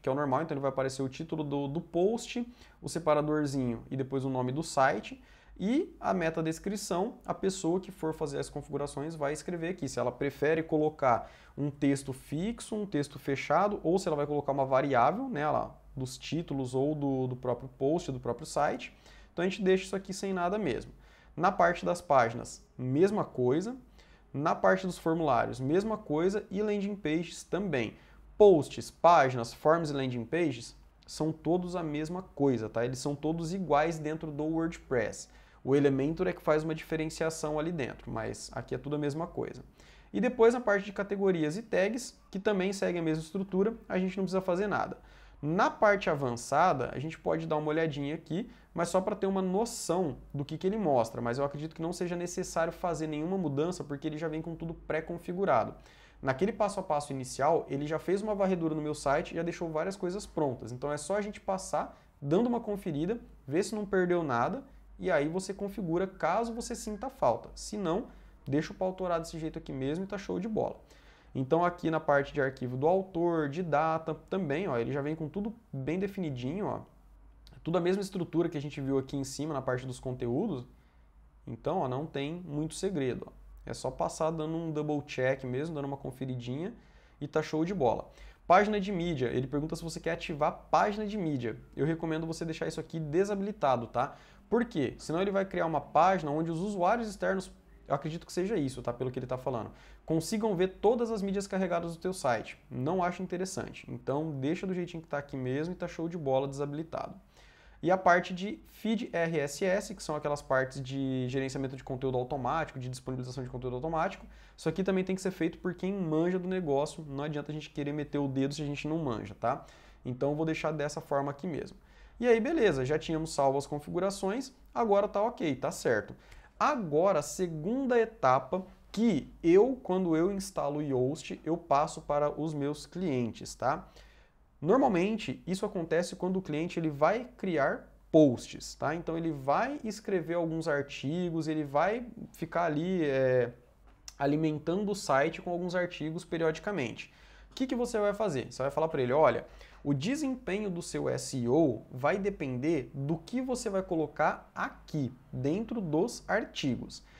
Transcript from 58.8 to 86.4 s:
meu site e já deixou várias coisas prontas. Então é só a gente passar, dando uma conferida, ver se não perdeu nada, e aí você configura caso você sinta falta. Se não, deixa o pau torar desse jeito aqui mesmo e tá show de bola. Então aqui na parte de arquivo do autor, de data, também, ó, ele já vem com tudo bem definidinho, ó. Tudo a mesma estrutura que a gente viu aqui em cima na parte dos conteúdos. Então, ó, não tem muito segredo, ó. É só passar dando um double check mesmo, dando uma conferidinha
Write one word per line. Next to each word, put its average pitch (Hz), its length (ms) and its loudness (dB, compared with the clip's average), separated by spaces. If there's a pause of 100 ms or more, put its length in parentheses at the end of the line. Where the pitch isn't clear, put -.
meu 151 140 -2
site 147 380 0
e 165 40 -8
já 165 60 0
deixou 170 280 -4
várias 170 260 -2
coisas 190 280 -4
prontas. 123 480 -2
Então 139 180 -6
é 147 60 -2
só 190 200 -2
a 214 40 0
gente 196 180 -6
passar, - 600 -4 (220)
dando 170 260 2
uma 240 140 0
conferida, 156 600 -4 (260)
ver 156 160 0
se 202 120 -6
não 208 100 -4
perdeu 180 380 2
nada, 147 420 0 (340)
e 185 120 -2
aí 151 180 4
você 190 260 -4
configura 190 520 -2
caso 196 460 0
você 233 220 -8
sinta 214 340 -8
falta. 120 460 0
Se - 240 -10
não, 196 300 0 (380)
deixa 143 240 0
o - 60 -14
pau 185 160 -2
torar 180 260 -2
desse 165 200 -8
jeito 160 200 -6
aqui 160 140 -10
mesmo 143 320 -2
e - 20 -4
tá 196 120 -6
show 185 200 -4
de 185 80 -4
bola. - 300 0 (580)
Então 135 300 4
aqui 175 260 0
na 160 80 2
parte 143 360 2
de 147 80 2
arquivo 131 340 -2
do 135 100 0
autor, 170 640 2
de 151 140 -4
data, 160 520 0 (140)
também, 185 400 0
ó, 131 80 0
ele 120 160 0
já 143 80 -2
vem 151 160 -2
com 160 100 -4
tudo 208 280 -4 (180)
bem 143 260 -2
definidinho, 175 680 -4
ó. 117 140 -4 (840)
Tudo 175 140 2
a - 20 4
mesma 185 220 2
estrutura 170 480 0
que 151 80 -4
a - 20 -2
gente 143 180 -8
viu 135 200 2
aqui 131 180 -2
em 135 80 0
cima 143 300 -4
na 131 80 -2
parte 127 240 -2
dos 127 120 -8
conteúdos. 127 680 -2 (800)
Então, 147 320 -4
ó, 143 100 0
não 131 160 -2
tem 156 420 -6
muito 151 280 -4
segredo, 147 520 -2
ó. - 60 -18 (320)
É - 80 -8
só 127 180 -6
passar 165 400 -2
dando 160 240 -2
um 165 160 -2
double 151 360 0
check 131 380 0
mesmo, 139 300 -4
dando 143 100 -4
uma 139 120 -6
conferidinha 135 800 -6 (460)